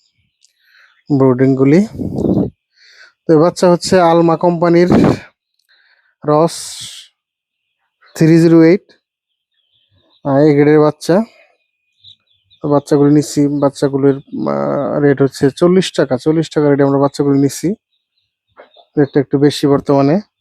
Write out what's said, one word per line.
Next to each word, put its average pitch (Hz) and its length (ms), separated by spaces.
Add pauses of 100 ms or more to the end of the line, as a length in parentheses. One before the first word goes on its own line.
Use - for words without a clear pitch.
(1080)
ব্রুডিংগুলি। 135 720 (1400)
তো - 120
এই 156 100
বাচ্চা 175 280
হচ্ছে 175 320
আলমা 170 360
কোম্পানির 175 520 (1300)
রস 151 320 (1600)
থ্রি 165 240
জিরো 165 240
এইট, 170 220 (1400)
আহ, 139 160
এই 156 120
গ্রেডের 147 320
বাচ্চা। 156 300 (1400)
তো - 180
বাচ্চাগুলো 143 380
নিচ্ছি, 147 300 (180)
বাচ্চাগুলোর, 139 560
আহ, 143 840
রেট 143 200
হচ্ছে 135 220 (160)
চল্লিশ 180 280 (100)
টাকা, 139 160 (120)
চল্লিশ 156 240
টাকা 151 180
রেটে 143 200
আমরা 139 140
বাচ্চাগুলো 139 420
নিচ্ছি, 143 260 (1300)
রেটটা 147 240
একটু 139 160 (100)
বেশি 143 220
বর্তমানে। 139 480 (260)